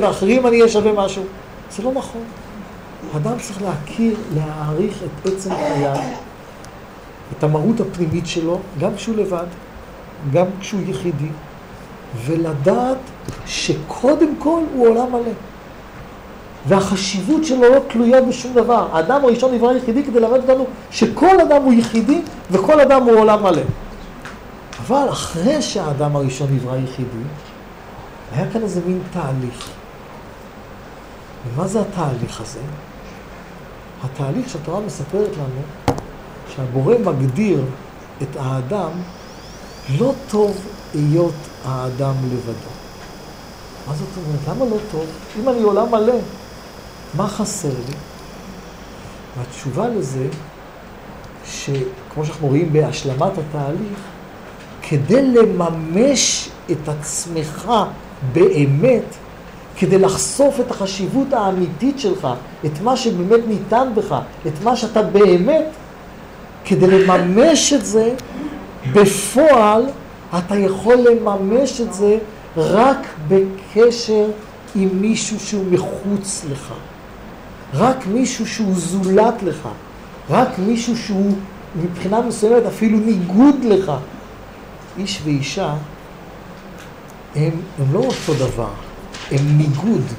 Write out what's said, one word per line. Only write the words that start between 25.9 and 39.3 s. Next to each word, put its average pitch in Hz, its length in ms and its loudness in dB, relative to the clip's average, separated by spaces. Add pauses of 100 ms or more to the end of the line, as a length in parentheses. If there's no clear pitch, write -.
הראשון 139 380 -2
נברא 123 220 -2
יחידי, 120 480 -6 (1080)
היה 185 200 -4
כאן 226 100 -2
איזה 180 240 -4
מין 180 140 -2 (120)
תהליך. 135 580 -6 (1800)
ומה 170 120 -2
זה 208 140 0
התהליך 139 600 -4
הזה? - 200 -14 (1400)
התהליך 147 440 -6
שהתורה 165 320 -6
מספרת 196 560 -4
לנו, 135 520 -8 (680)
שהבורא 131 380 0 (100)
מגדיר 143 600 0 (580)
את 131 140 -8
האדם, 135 540 -4 (1080)